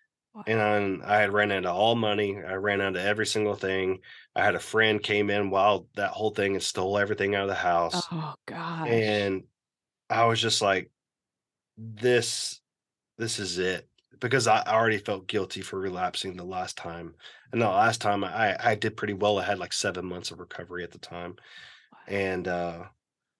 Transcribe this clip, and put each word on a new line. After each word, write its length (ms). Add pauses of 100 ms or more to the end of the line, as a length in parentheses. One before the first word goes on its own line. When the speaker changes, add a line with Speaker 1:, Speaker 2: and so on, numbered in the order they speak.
(340)
Speaker 1:
Wow. 120
Speaker 2:
and 580
I 160
had 120
ran 200
out 140
of 100
all 200
money, 460
I 140
ran 260
out 140
of 80
every 220
single 300
thing. 440 (360)
I 80
had 120
a 40
friend 420
came 280
in 200
while 460
that 160
whole 200
thing 220
and 100
stole 340
everything 380
out 80
of 40
the 80
house, 560
Speaker 1:
Oh, 220 (120)
gosh. 840
Speaker 2:
and 140 (680)
I 160
was 160
just 200
like, 300 (840)
"This, 840 (580)
this 220
is 180
it," 300 (320)
because 280
I 160
already 340
felt 300
guilty 340
for 180
relapsing 560
the 80
last 340
time, 380 (360)
and 100
the 60
last 340
time 220
I, 360
I 160
did 220
pretty 160
well. 240
I 60
had, 160
like, 140
seven 320
months 260
of 80
recovery 440
at 80
the 80
time, 360 (560)
Speaker 1:
Wow. 60 (100)
Speaker 2:
and, 400
uh, 380 (540)